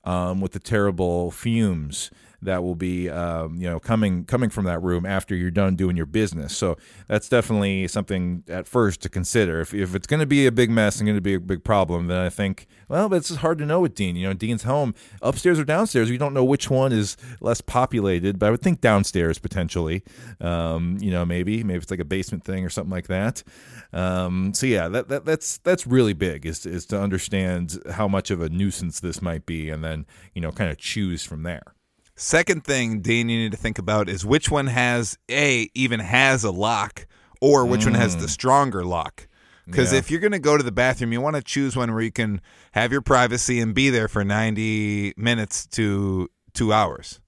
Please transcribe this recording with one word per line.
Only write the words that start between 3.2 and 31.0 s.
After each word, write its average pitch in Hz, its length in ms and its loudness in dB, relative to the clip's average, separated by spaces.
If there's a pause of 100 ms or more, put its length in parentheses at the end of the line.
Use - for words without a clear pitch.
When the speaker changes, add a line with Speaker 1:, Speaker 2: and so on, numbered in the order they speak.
Speaker 1:
you 90 160 -4
know, 85 80 -4
coming, 104 460 0
coming 127 260 0
from 101 140 -4
that 87 180 -2
room 87 240 0
after 95 300 -2
you're 90 120 0
done 92 280 2
doing 90 200 0
your 80 100 -2
business. 85 500 -2
So 90 200 0 (300)
that's 107 220 -2
definitely 101 580 2
something 90 640 -2
at 87 180 -8
first 107 360 2
to 92 60 -6
consider. 87 520 0
If, 80 120 -4
if 95 220 -2
it's 92 140 -4
gonna 151 180 2
be 139 200 4
a 123 40 8
big 117 180 4
mess 110 300 2
and 107 80 0
gonna 104 140 2
be 98 140 2
a 92 60 0
big 90 220 -4
problem, 87 460 2
then 90 100 0
I 90 120 0
think, 98 360 -4 (220)
well, 190 200 0
but 196 100 0
it's 165 180 -4
hard 160 220 0
to 147 60 -4
know 156 140 0
with 170 160 0
Dean. 90 220 -2
You 92 100 -4
know, 95 60 -2
Dean's 110 320 -4
home, 131 280 0 (300)
upstairs 156 380 2
or 143 40 -2
downstairs, 147 460 2
you 123 80 -2
don't 139 160 -2
know 131 80 4
which 135 260 2
one 131 220 4
is 107 260 0 (240)
less 117 200 0
populated, 98 800 0
but 104 60 4
I 110 40 6
would 120 100 0
think 175 200 2
downstairs 98 580 4
potentially. 90 640 -2 (380)
Um, 85 600 -2
you 101 120 -2
know, 87 120 0
maybe, 90 380 0
maybe 90 180 -2
it's, 80 120 -8
like, 90 80 -4
a 82 40 -2
basement 92 380 -4
thing 95 220 -4
or 85 60 -4
something 92 200 -6
like 90 160 -6
that. 98 380 -2 (480)
Um, 92 600 -2
so 131 140 -2
yeah, 95 220 2
that, 104 220 -2
that, 139 140 -4
that's, - 340 -4
that's 180 280 0
really 123 260 4
big 80 320 -2
is, 80 220 -8
is 87 200 -8
to 101 140 -2
understand 92 800 -2 (140)
how 101 160 -2
much 98 240 0
of 85 100 -2
a 78 60 -2
nuisance 90 500 -2
this 87 240 -6
might 82 240 -4
be 80 240 -6
and 78 140 -6
then, 80 220 -6 (280)
you 87 60 -6
know, 80 100 -4
kinda 82 240 -4
choose 90 500 -4